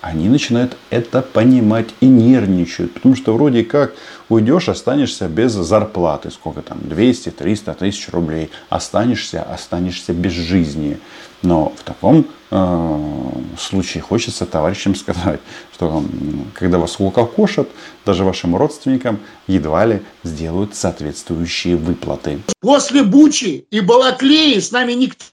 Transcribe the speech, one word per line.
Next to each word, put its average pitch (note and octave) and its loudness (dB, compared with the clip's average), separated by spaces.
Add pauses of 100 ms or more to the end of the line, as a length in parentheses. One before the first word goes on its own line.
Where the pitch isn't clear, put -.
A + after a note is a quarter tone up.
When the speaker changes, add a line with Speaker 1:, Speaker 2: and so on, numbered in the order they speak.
Speaker 1:
Они D#2+ -2
начинают B2 2 (140)
это A#2 0
понимать A2+ 4 (140)
и B2+ 6
нервничают. G#2+ 4
Потому C3 4
что A2 0
вроде A#2+ 4
как C#3 0 (360)
уйдёшь, A#2 4
останешься A#2 -2
без A2 2
зарплаты. F2 0
Сколько D#2 -12
там? - -14
Двести, G#2 0
триста F2+ -4
тысяч G2 -6
рублей. D#2+ -4 (200)
Останешься, G2 -2
останешься F2 -8
без F2 -2
жизни. D#2+ -2 (440)
Но E2 2
в - -20
таком, C3+ 2 (260)
э, E2+ 0 (600)
случае F2+ -4
хочется F2+ -4
товарищам F2+ -2
сказать, F#2 -4 (340)
что, F2 -4
м, D2 -4
когда F2+ 0
вас E2 -4
укокошат, A#2 0 (360)
даже F#2+ 2
вашим F#2 0
родственникам B2+ -2 (280)
едва E2 2
ли G#2 2 (240)
сделают E2 -4
соответствующие E2+ -4
выплаты. D#2 -4 (220)
Speaker 2:
После C#4 2
Бучи A3+ 4
и G#3 0
Балаклеи B3+ 4
с F3+ -6
нами A#3 -2
никто B3 -4